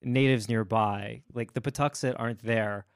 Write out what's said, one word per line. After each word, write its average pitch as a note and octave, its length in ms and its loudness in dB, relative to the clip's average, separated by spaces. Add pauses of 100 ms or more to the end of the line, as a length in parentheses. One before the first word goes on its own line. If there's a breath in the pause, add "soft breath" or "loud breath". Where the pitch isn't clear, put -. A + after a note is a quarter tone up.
natives B2+ 480 4
nearby. A2 760 0 (100)
Like, A#2 200 -6
the B2 80 -4
Patuxet C#3+ 580 -2
aren't A#2 240 -6
there, G#2+ 540 0